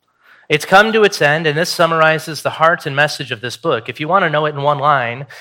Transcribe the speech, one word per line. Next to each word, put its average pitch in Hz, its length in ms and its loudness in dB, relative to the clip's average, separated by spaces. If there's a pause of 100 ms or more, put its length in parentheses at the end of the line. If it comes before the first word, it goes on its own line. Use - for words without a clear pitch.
(500)
It's 151 160 0
come 214 280 4
to 220 100 2
its 196 180 2
end, 156 240 2
and 147 120 0
this 175 120 -2
summarizes 160 720 0
the 127 100 -4
heart 170 340 2
and 139 100 -6
message 143 360 -2
of 110 100 -10
this 120 160 -10
book. 127 320 -4
If 117 100 -10
you 151 80 -8
want 185 160 2
to 165 60 0
know 151 160 0
it 151 100 -4
in 139 60 -8
one 143 180 0
line, 135 480 -2 (140)